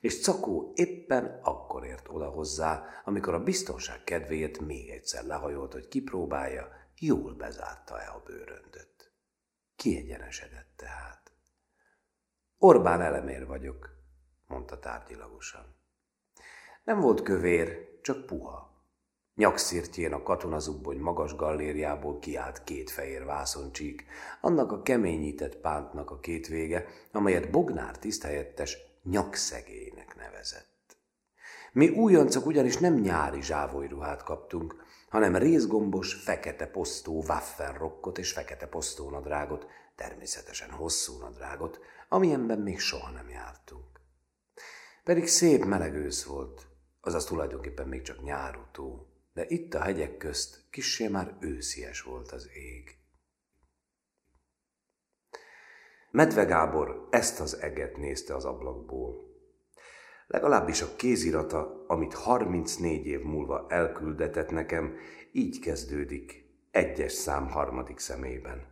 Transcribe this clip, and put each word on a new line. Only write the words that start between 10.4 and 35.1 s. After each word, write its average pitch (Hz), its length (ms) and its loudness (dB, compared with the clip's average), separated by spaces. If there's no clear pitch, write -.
tehát. - 560 -16
„Orbán 113 420 12
Elemér 67 460 -2
vagyok”, 65 520 -10
mondta 65 320 -10
tárgyilagosan. 57 960 -14
Nem 214 160 2
volt 120 220 8
kövér, 87 800 2
csak - 240 -4
puha. - 420 -10
Nyakszirtjén 87 760 4
a 73 100 -4
katonazubbony 78 760 -2
magas 80 360 -2
gallériából 73 840 -2
kiállt 65 460 -10
két 69 260 -10
fehér 67 340 -8
vászoncsík, 69 800 -8
annak 156 320 4
a 98 100 -6
keményített 78 720 2
pántnak 73 540 -4
a 69 80 -12
két 82 280 -6
vége, 80 400 -2
amelyet 98 380 4
Bognár 117 480 0
tiszthelyettes - 880 -6
nyakszegélynek - 1120 -4
nevezett. - 800 -16
Mi 147 160 10
újoncok 165 580 8
ugyanis 143 300 4
nem 175 180 6
nyári 80 480 2
zsávolyruhát 71 800 -4
kaptunk, 80 640 -8
hanem 101 280 6